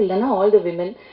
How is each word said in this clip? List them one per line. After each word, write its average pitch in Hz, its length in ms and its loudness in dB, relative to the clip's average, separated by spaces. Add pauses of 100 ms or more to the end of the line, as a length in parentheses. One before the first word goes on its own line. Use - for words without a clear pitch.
இல்லைன்னா 196 280 0
all 202 220 2
the 202 100 4
women, 175 260 -6 (240)